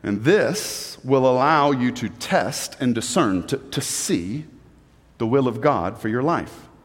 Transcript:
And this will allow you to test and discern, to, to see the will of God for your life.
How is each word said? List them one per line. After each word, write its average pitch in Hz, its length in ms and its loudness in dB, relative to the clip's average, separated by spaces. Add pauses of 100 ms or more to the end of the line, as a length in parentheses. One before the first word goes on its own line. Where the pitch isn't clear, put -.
And 104 200 -2
this 160 800 0
will 131 220 4
allow 143 460 4
you 123 220 2
to 113 160 -6
test - 720 -4
and 123 120 2
discern, 110 540 0
to, 135 100 -2
to - 240 -8
see 113 640 -4 (760)
the 117 80 -2
will 127 220 2
of 117 140 -4
God 110 360 0
for 113 120 -4
your 120 140 0
life. 151 440 -4 (180)